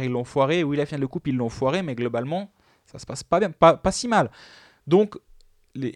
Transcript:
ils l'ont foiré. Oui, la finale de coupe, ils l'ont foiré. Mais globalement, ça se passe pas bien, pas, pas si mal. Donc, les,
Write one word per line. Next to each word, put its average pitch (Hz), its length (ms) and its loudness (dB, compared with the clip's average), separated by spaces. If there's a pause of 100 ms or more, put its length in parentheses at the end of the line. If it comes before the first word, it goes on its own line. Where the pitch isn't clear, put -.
ils 127 60 -2
l'ont 123 120 -2
foiré. 139 400 0
Oui, 147 140 -2
la 143 100 0
finale 147 140 -8
de 135 60 0
coupe, 165 200 -10
ils 135 100 0
l'ont 120 120 -2
foiré. 135 340 -2
Mais 143 140 -6
globalement, 123 560 -4 (340)
ça - 140 -20
se - 40 -18
passe - 200 -12
pas 175 160 0
bien, 202 100 0
pas, 165 260 6
pas - 140 -2
si - 160 -4
mal. 208 240 2 (560)
Donc, 202 300 2 (580)
les, 131 220 -6